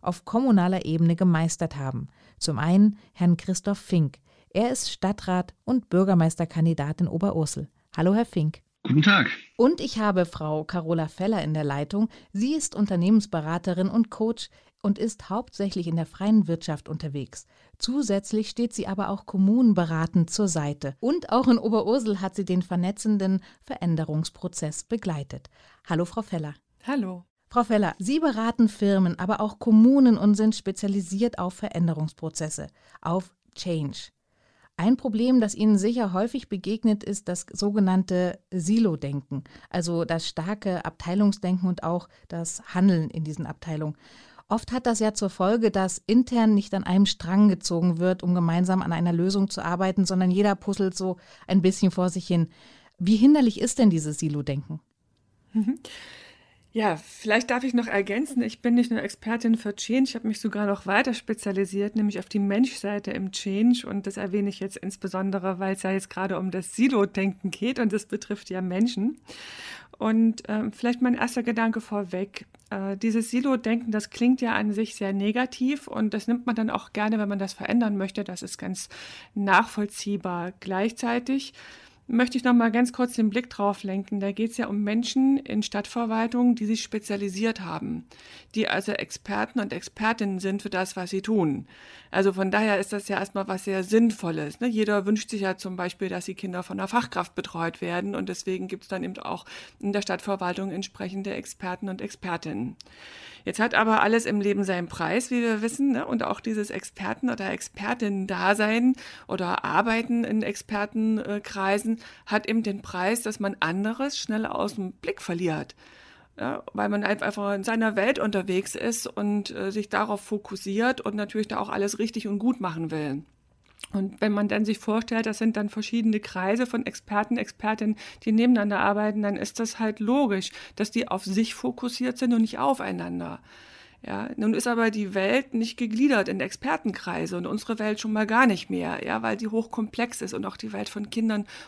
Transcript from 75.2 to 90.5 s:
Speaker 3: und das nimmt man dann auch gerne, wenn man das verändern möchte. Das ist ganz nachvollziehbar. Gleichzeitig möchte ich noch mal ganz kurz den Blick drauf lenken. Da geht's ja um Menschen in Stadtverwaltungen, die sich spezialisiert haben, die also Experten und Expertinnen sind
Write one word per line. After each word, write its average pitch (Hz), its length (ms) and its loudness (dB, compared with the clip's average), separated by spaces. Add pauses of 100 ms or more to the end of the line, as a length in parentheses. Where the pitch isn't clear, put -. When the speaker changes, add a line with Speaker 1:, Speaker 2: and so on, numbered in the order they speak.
Speaker 3:
und 220 260 -2
das 208 140 -4
nimmt 240 180 -2
man 240 80 -2
dann 220 160 -2
auch - 220 -4
gerne, 214 260 0
wenn 208 100 -2
man 202 120 -4
das 190 120 -6
verändern 220 440 0
möchte. 196 260 -4
Das 185 200 -8
ist - 160 -10
ganz 185 300 -8 (460)
nachvollziehbar. 196 1300 0
Gleichzeitig 233 920 -2 (580)
möchte 247 260 2
ich 247 60 0
noch 247 120 4
mal 226 180 4
ganz 247 200 2
kurz 247 220 -2
den 220 160 2
Blick 240 200 -4
drauf 202 340 -2
lenken. 196 340 -4
Da 196 140 -2
geht's 226 240 -4
ja 233 100 -4
um 208 160 -4
Menschen 247 540 2
in 214 260 -2
Stadtverwaltungen, 233 920 0
die 214 100 -4
sich 220 160 0
spezialisiert 208 800 -4
haben, 160 440 -8 (520)
die 220 120 0
also 196 220 0
Experten - 720 -4
und - 120 -4
Expertinnen 214 680 -4
sind 196 220 -2